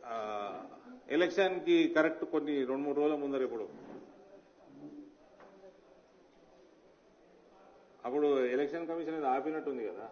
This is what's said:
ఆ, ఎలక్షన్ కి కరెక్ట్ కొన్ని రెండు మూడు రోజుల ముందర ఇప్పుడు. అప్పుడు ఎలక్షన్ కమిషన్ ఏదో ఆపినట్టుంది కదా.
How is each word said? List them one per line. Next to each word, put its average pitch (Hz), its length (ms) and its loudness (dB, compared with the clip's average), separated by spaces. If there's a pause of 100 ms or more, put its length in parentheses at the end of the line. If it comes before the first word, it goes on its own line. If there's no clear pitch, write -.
ఆ, 107 460 -4 (580)
ఎలక్షన్ 180 500 4
కి 165 280 6
కరెక్ట్ 156 360 2
కొన్ని 143 400 0
రెండు 135 200 -2
మూడు 143 120 0
రోజుల 147 200 4
ముందర 139 260 0
ఇప్పుడు. 113 260 -4 (4000)
అప్పుడు 139 400 4
ఎలక్షన్ 143 420 0
కమిషన్ 160 300 -4
ఏదో 147 100 -2
ఆపినట్టుంది 139 580 -2
కదా. 101 280 -8